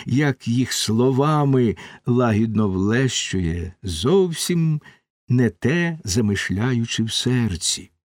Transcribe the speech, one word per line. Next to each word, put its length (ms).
як 420
їх 240
словами 1040
лагідно 640
влещує, 1160
зовсім 1000
не 220
те 540
замишляючи 960
в 100
серці. 800